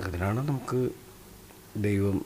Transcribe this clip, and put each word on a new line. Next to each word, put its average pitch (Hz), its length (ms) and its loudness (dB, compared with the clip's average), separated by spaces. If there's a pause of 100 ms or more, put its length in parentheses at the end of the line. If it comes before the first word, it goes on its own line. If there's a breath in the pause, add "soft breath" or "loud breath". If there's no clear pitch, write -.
അതിനാണ് 92 340 0 (100)
നമുക്ക് 127 300 0 (1040)
ദൈവം 101 400 4